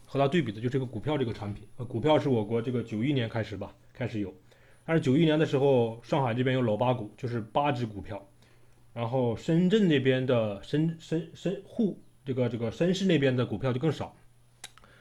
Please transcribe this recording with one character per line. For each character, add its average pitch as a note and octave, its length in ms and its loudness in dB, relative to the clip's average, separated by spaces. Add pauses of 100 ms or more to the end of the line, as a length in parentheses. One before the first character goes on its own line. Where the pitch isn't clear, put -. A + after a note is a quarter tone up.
和 - 140 -4
他 C#3 80 4
对 F3+ 120 2
比 A2+ 120 0
的 G#2+ 100 -8
就 B2 60 -2
是 - 20 0
这 C3+ 80 -2
个 C3 80 -2
股 A2+ 140 -8
票 C#3+ 180 -2
这 C3 80 0
个 A2 80 -4
产 G#2 180 -8
品。 - 160 -12 (100)
呃， B2 80 -8
股 A#2 140 -6
票 D3+ 200 4
是 D3+ 100 0
我 A2+ 160 2
国 A2+ 160 -2
这 B2 100 -4
个 A#2+ 120 -2
九 G#2+ 200 -4
一 D3 80 0
年 B2 160 0
开 A2 160 -4
始 G2+ 140 -10
吧， G2 180 -12 (160)
开 B2 160 -6
始 A2 120 -6
有， F#2 120 -4 (540)
但 E3 100 2
是 E3 60 4
九 C3 160 4
一 E3 80 6
年 D#3 140 4
的 D#3+ 40 4
时 C3+ 140 0
候， B2 460 2
上 D3 200 0
海 A#2+ 80 0
这 B2 120 0
边 B2+ 120 2
有 C3 60 0
老 G#2+ 160 2
八 B2 160 2
股， G#2 240 -8
就 B2+ 100 -6
是 A#2 140 -4
八 D3 300 0
只 B2 160 -4
股 G2+ 120 -10
票， G2+ 240 -10 (720)
然 A#2 160 -4
后 B2 260 0
深 E3+ 320 2
圳 G3+ 200 4
那 D3 120 4
边 C3 240 2
的 A2 380 0
深-， D#3+ 400 0
深-， E3 320 -6
深 - 320 -6
沪， G3 340 -2 (240)
这 C3 120 -4
个， B2 120 0
这 A#2 80 -4
个 A2+ 140 -4
深 E3+ 240 0
市 F#3 120 -4
那 F3 120 4
边 C3+ 180 2
的 B2 80 2
股 G#2+ 140 -4
票 B2 160 -2
就 B2+ 60 -2
更 D#3 120 2
少。 - 240 -6 (840)